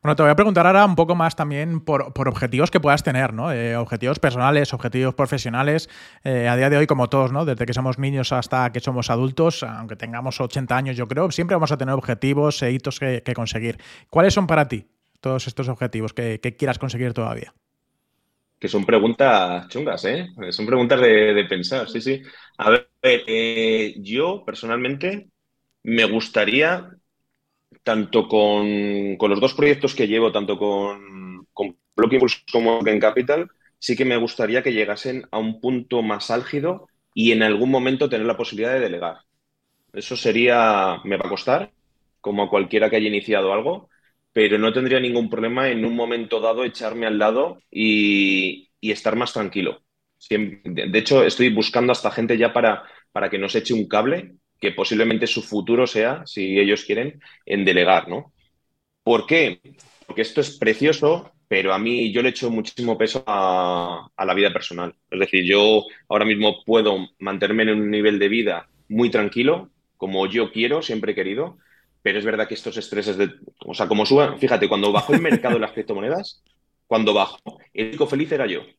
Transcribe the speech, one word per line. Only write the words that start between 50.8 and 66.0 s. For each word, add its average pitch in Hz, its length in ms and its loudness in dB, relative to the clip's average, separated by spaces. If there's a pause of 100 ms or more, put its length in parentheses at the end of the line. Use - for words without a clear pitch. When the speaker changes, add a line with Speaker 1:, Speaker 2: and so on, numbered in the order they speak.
Speaker 2:
de 92 100 0
hecho, 127 260 4
estoy 123 260 2
buscando 120 420 0
hasta 107 180 -2
gente 117 280 -2
ya 113 140 2
para, 113 320 2 (280)
para 101 160 -2
que 98 100 -4
nos 98 160 -4
eche 113 200 -2
un 107 140 0
cable, 139 480 -2 (240)
que 101 120 -2
posiblemente 113 540 0
su - 160 -4
futuro 117 440 0
sea, 120 400 -2
si 95 320 -2
ellos 101 260 2
quieren, 120 360 -4 (240)
en 101 200 -2
delegar, 90 440 4
¿no? 113 240 -10 (720)
¿Por 113 240 2
qué? 143 340 0 (460)
Porque - 160 -6
esto - 180 -2
es 139 180 -4
precioso, 147 720 0 (160)
pero 95 260 0
a 98 40 -2
mí 113 340 -2
yo 120 100 0
le 127 80 2
echo 120 200 -6
muchísimo 113 460 -4
peso 113 300 -2
a, 90 880 -2
a 95 80 -4
la 92 100 0
vida 98 180 2
personal. 87 420 -8 (160)
Es 92 100 -6
decir, 95 240 2
yo 104 400 4 (240)